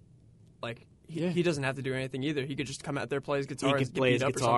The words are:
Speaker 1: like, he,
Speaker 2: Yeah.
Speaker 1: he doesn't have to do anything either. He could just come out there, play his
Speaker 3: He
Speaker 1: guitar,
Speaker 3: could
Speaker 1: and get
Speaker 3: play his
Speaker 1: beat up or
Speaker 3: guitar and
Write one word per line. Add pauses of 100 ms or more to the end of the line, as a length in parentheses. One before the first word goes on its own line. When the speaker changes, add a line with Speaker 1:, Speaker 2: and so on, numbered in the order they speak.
(600)
Speaker 1:
like, (220)
he,
Speaker 2:
Yeah.
Speaker 1:
he
doesn't
have
to
do
anything
either.
He
could
just
come
out
there,
play
his
Speaker 3:
He
Speaker 1:
guitar,
Speaker 3:
could (100)
Speaker 1:
and
get
Speaker 3:
play
his
Speaker 1:
beat
up
or
Speaker 3:
guitar
and